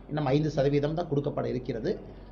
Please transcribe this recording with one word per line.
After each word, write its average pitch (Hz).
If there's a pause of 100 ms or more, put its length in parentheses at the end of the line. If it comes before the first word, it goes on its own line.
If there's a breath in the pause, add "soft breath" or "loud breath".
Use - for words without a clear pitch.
இன்னும் 151
ஐந்து 147
சதவீதம் 143
தான் 175
கொடுக்கப்பட 139
இருக்கிறது. 123 (320 loud breath)